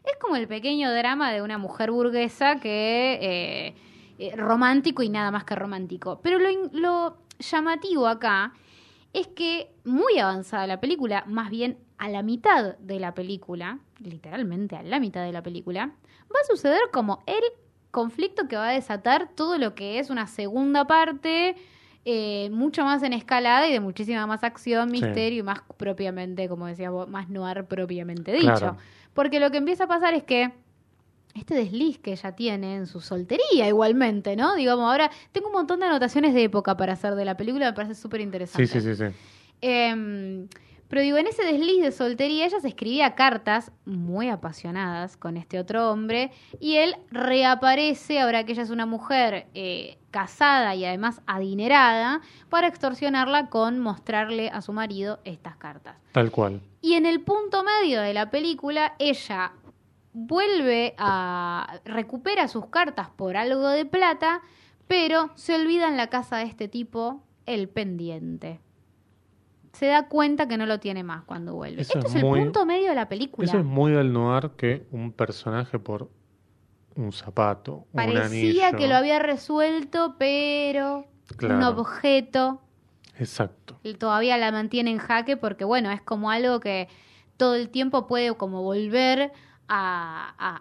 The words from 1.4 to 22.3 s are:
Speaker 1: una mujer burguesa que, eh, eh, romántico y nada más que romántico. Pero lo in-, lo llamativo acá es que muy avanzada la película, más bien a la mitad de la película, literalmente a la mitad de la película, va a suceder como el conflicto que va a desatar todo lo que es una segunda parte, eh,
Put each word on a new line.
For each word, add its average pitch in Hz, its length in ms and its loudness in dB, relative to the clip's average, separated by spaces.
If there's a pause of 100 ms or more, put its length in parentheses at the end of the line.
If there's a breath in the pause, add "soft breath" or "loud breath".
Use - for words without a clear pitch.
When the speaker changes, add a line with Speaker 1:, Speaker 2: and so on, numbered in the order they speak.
Speaker 1:
una 214 160 -6
mujer 220 320 -4
burguesa 240 680 2
que, 226 600 0
eh, 170 540 -4 (460 loud breath)
eh, 190 160 -8
romántico 254 680 2
y 220 60 0
nada 208 220 -2
más 202 140 -4
que 214 100 -4
romántico. 185 680 -8
Pero 359 160 2
lo 370 120 4
in-, 381 220 -2
lo 339 440 0 (220)
llamativo 320 680 0
acá 220 440 0 (600 soft breath)
es 359 160 -4
que 339 420 -4 (140)
muy 320 340 2
avanzada 190 480 -2
la 190 140 -4
película, 247 460 -2
más 214 240 -6
bien 240 280 -4 (200)
a 208 100 -6
la 202 140 -4
mitad 233 560 2
de 190 220 -10
la 180 140 -6
película, 185 640 -10 (220)
literalmente 180 760 -8
a 165 60 -14
la 214 180 -4
mitad 190 240 -4
de 175 80 -8
la 170 100 -8
película, 180 440 -8
va - 560 -6
a 571 40 0
suceder 339 340 4 (120)
como 208 340 -2
el 415 160 0 (480)
conflicto 277 580 -2
que 233 80 -4
va 220 120 0
a 247 40 2
desatar 262 600 0
todo 330 240 0
lo 220 160 0
que 202 240 -6
es 277 120 -4
una 226 160 -2
segunda 269 600 0
parte, 320 720 2 (480 loud breath)
eh, 214 480 -2